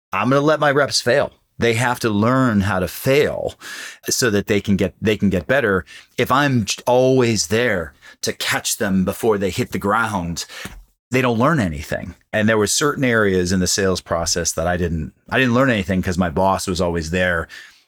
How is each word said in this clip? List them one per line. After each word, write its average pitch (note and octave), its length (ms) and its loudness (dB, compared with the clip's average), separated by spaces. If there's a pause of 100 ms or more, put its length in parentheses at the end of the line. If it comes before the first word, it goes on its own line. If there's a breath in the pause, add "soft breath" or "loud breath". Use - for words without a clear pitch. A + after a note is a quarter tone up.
(140)
I'm G#2 160 -2
gonna C#3 100 4
let D3 220 2
my D3 100 2
reps C#3 300 0
fail. A#2+ 320 2 (240)
They A#2 160 2
have B2 280 0
to A#2+ 80 0
learn A2+ 520 2
how F#2+ 180 0
to F2+ 80 -2
fail C3 680 -2 (540 loud breath)
so - 200 0
that G2+ 180 0
they G2+ 140 2
can G2 140 0
get, F2+ 260 0
they G#2+ 160 0
can G2+ 120 2
get F2+ 180 -2
better. G#2+ 380 2 (320 loud breath)
If B2 140 0
I'm C3 340 2
j-, - 200 -8
always B2+ 640 4
there G#2+ 460 0 (280 loud breath)
to - 120 -4
catch - 440 -4
them F#2+ 280 0
before G#2 320 0
they G2 140 0
hit - 200 -4
the A2 60 -6
ground, G2+ 680 -2 (640 loud breath)
they B2+ 100 2
don't A#2+ 180 0
learn D3 200 2
anything." E2+ 560 -4 (180)
And G#2+ 160 2
there A2+ 80 4
were G#2 100 2
certain C#3+ 380 0
areas G2 480 2
in F#2+ 80 2
the F2+ 60 0
sales F#2+ 340 0
process E2+ 500 -4
that E2 160 -2
I F2+ 80 0
didn't, E2 380 -4 (160)
I A#2 100 0
didn't B2+ 140 2
learn C3 160 2
anything F#2+ 320 0
'cause F2 160 -2
my F2+ 120 0
boss F#2 380 0
was F2+ 140 -2
always E2+ 300 -2
there F2+ 360 0 (400 loud breath)